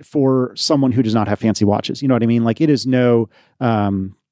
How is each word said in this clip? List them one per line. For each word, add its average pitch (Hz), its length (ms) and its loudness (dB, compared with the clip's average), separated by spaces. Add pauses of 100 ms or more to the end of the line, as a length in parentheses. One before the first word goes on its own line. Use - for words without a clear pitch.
for 131 520 0
someone 135 360 0
who 120 120 0
does 110 100 -2
not 107 140 2
have 104 120 -2
fancy 107 260 0
watches. - 360 -2
You 139 60 -4
know 131 80 2
what 117 80 0
I 117 40 0
mean? 117 160 0
Like, 117 180 -2
it 156 80 2
is 127 180 0
no, 120 420 2 (300)
um, 101 560 -2 (160)